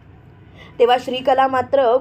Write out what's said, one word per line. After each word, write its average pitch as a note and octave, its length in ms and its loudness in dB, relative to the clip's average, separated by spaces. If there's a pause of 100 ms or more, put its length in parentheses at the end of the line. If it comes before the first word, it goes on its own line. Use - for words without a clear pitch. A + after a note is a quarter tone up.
(800)
तेव्हा A#3+ 220 2
श्रीकला C4 460 -2
मात्र B3+ 540 0